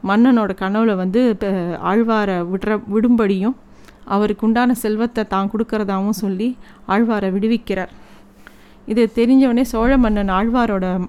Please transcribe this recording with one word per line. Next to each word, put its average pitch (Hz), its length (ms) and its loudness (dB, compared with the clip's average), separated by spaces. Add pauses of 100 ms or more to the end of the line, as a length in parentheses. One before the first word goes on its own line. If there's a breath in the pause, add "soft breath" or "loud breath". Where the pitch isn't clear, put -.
மன்னனோட 220 500 4
கனவுல 202 420 0
வந்து, 196 440 0
ப-, 185 440 -4
ஆழ்வாரை 202 680 0
விடுற, 208 280 -2 (140)
விடும்படியும் 220 600 2 (500 soft breath)
அவருக்கு 208 420 -2
உண்டான 240 280 2
செல்வத்தை 220 520 -4
தான் 196 240 -2
கொடுக்கறதாவும் 208 600 -2
சொல்லி 208 460 -4 (320 loud breath)
ஆழ்வாரை 208 440 0
விடுவிக்கிறார். 208 560 -2 (1000 loud breath)
இது 220 280 0
தெரிஞ்சவனே 247 460 4
சோழ 247 360 0
மன்னன் 214 340 2
ஆழ்வாரோட 196 800 0